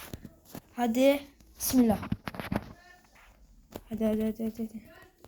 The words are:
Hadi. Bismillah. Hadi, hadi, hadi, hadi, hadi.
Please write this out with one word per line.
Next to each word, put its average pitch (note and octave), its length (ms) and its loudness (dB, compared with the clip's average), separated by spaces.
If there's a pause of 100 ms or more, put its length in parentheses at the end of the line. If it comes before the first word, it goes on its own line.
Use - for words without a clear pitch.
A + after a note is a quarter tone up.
(720)
Hadi. B3+ 480 4 (380)
Bismillah. A#3 400 4 (1900)
Hadi, A3 160 -4
hadi, G#3+ 200 0
hadi, A3 200 -4
hadi, A3+ 180 -6
hadi. A3 200 -12 (460)